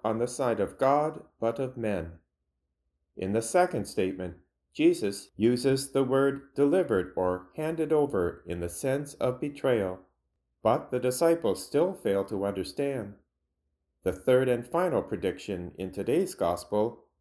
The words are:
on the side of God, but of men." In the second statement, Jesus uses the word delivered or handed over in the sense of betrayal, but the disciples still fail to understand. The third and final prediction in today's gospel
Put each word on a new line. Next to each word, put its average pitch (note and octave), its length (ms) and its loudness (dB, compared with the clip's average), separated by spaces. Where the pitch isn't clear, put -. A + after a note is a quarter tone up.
on A2 140 0
the A#2+ 100 -2
side A#2+ 320 -2
of - 180 -4
God, D3+ 460 2
but A#2 180 -2
of B2+ 180 -6
men." F2+ 440 -4
In F#2+ 160 -4
the A2+ 100 0
second F3 440 2
statement, F#2 500 -4
Jesus D3+ 600 0
uses B2 560 2
the C#3 140 2
word C3+ 500 0
delivered C#3+ 640 2
or F2+ 400 0
handed D#3 360 -2
over C#3 540 2
in F2 140 -6
the F2 80 -2
sense C#3 460 -4
of B2+ 260 -2
betrayal, A#2 580 0
but B2 280 2
the B2+ 100 -2
disciples B2+ 640 2
still F3 300 0
fail G2 280 0
to G2 220 -4
understand. G2+ 680 -4
The A#2 100 -2
third C3 340 4
and A#2+ 200 0
final E3 340 0
prediction F2+ 800 -6
in F#2 120 -6
today's A#2 440 -2
gospel G#2 720 -2